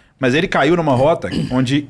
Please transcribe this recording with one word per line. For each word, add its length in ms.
Mas 160
ele 120
caiu 280
numa 180
rota 360
<clears throat> 100
onde, 380